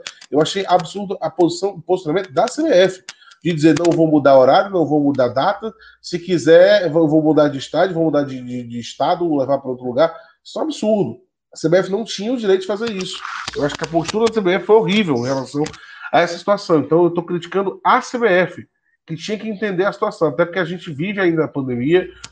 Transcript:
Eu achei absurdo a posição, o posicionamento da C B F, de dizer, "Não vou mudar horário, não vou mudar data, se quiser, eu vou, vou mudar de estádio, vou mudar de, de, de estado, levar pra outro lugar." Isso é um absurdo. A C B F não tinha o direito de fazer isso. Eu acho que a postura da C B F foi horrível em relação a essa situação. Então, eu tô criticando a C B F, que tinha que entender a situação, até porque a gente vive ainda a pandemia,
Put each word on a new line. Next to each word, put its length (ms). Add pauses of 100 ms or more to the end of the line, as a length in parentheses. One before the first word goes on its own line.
(300)
Eu 100
achei 280
absurdo 520
a 100
posição, 420
o 100
posicionamento 500
da 160
C 140
B 80
F, 340 (400)
de 80
dizer, 260
"Não 140
vou 160
mudar 300
horário, 340
não 140
vou 160
mudar 260
data, 460 (280)
se 160
quiser, 640
eu 80
vou, 180
vou 120
mudar 280
de 80
estádio, 360
vou 120
mudar 180
de, 180
de, 220
de 160
estado, 560
levar 220
pra 120
outro 160
lugar." 300 (260)
Isso 160
é 40
um 40
absurdo. 520 (360)
A 40
C 100
B 100
F 140
não 140
tinha 260
o 60
direito 240
de 60
fazer 220
isso. 320 (320)
Eu 120
acho 100
que 80
a 80
postura 360
da 60
C 60
B 140
F 120
foi 120
horrível 400
em 80
relação 360 (480)
a 120
essa 160
situação. 420
Então, 240
eu 80
tô 100
criticando 600
a 160
C 180
B 100
F, 380 (400)
que 120
tinha 200
que 120
entender 340
a 80
situação, 380
até 160
porque 140
a 60
gente 240
vive 300
ainda 240
a 60
pandemia, 580 (240)